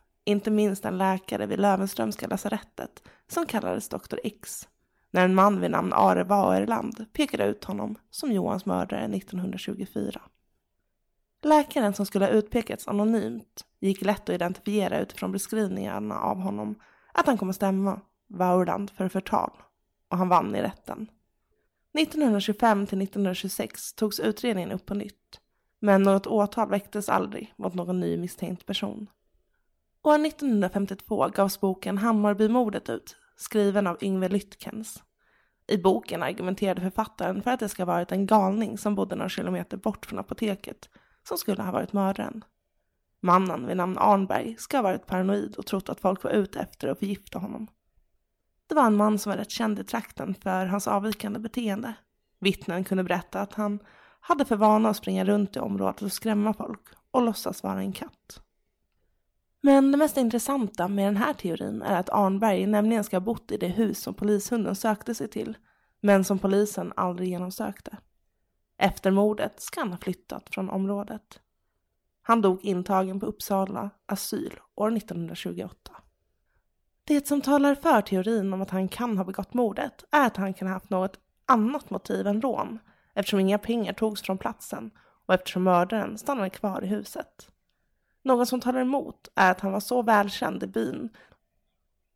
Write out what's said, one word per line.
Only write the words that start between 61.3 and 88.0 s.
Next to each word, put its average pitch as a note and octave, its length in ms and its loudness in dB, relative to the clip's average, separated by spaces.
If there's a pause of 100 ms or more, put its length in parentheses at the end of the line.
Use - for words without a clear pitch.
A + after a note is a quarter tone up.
teorin - 480 -6
är F3+ 180 0
att F#3 100 -4
Arnberg G3 560 2
nämligen G#3+ 380 2
ska G#3 120 -4
ha F3+ 60 0
bott A3 300 -6
i - 60 -2
det F3+ 100 -4
hus G3+ 320 0
som F#3 140 -8
polishunden G3+ 600 -2
sökte G#3+ 400 -2
sig - 120 -6
till, A3 300 -8 (440)
men G3+ 220 6
som F#3+ 160 0
polisen G3 560 0
aldrig F3+ 340 -2
genomsökte. F#3+ 680 -8 (800)
Efter F#3+ 340 2
mordet G#3 500 0
ska - 180 -10
han A#3 120 -2
ha F3 60 -8
flyttat - 520 -10
från F#3+ 200 -6
området. G3+ 680 -6 (800)
Han A3+ 200 4
dog F#3+ 240 2
intagen F#3+ 540 0
på G#3 60 -8
Uppsala G3 640 -4 (160)
asyl - 540 -6 (160)
år G#3+ 140 0
nittonhundratjugoåtta. F3 1040 -8 (1120)
Det C#4+ 240 2
som C#4+ 140 2
talar C#4 340 4
för C#4 260 4
teorin G3 520 0
om F#3+ 80 -4
att F#3+ 80 -6
han F#3+ 180 -2
kan A3+ 300 -2
ha F#3 80 -2
begått F#3+ 280 -8
mordet A#3+ 580 -2
är C#4+ 160 6
att A3 100 -4
han F#3+ 160 -2
kan F#3+ 140 -8
ha F#3 60 -2
haft - 160 -10
något F#3+ 300 -2 (260)
annat B3+ 440 2
motiv F#3+ 380 -4
än G#3 140 0
rån, A3 380 -4 (360)
eftersom G3+ 240 0
inga F#3+ 180 4
pengar G#3 360 -4
togs G#3+ 280 -2
från G3 160 -4
platsen - 540 -10 (340)
och F#3 80 2
eftersom F#3 300 0
mördaren F#3 540 2
stannade A3 320 -4
kvar - 340 -6
i F#3+ 40 -4
huset. - 640 -8 (760)